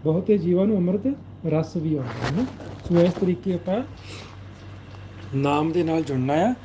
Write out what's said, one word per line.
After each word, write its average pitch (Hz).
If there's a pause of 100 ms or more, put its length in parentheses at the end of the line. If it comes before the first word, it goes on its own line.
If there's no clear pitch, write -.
ਬਹੁਤੇ 190
ਜੀਵਾਂ 180
ਨੂੰ 220
ਅੰਮ੍ਰਿਤ 196 (300)
ਰਸ 156
ਵੀ 156
ਆਉਂਦਾ, 123
ਹੈ 123
ਨਾ? 247 (440)
ਸੋ 170
ਇਸ 180
ਤਰੀਕੇ 180
ਆਪਾਂ 190 (1500)
ਨਾਮ 147
ਦੇ 175
ਨਾਲ 160
ਜੁੜਨਾ 135
ਆ 196 (100)